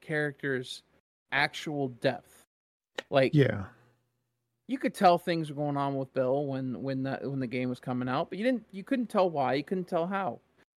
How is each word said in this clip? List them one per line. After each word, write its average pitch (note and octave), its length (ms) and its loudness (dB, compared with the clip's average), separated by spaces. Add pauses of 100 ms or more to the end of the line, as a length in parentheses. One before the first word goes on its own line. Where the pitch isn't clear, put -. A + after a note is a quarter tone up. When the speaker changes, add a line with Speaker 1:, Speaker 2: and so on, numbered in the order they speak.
Speaker 1:
characters C#3+ 800 -4 (500)
actual C#3+ 560 0
depth. B2 540 -4 (680)
Like, C3+ 240 4
Speaker 2:
Yeah. G#2+ 300 4 (1040)
Speaker 1:
you B3+ 100 -4
could - 160 0
tell F3+ 220 8
things E3 340 -2
were C#3 60 -10
going C#3+ 220 -2
on C#3 180 0
with C3+ 160 -6
Bill C3 340 2
when, C3 360 -4
when C3+ 200 -4
the, C3+ 200 -4
when C3+ 180 -4
the B2+ 60 -2
game B2+ 240 -2
was B2 100 -6
coming B2+ 280 -4
out, C#3+ 200 -2
but - 100 -10
you G#3+ 60 -2
didn't, B3+ 260 0
you F#3+ 140 -12
couldn't B3+ 240 -2
tell F#3 220 4
why, C3+ 240 2
you C#3+ 100 0
couldn't F#3 240 -2
tell E3+ 180 0
how. F#3+ 340 -4 (360)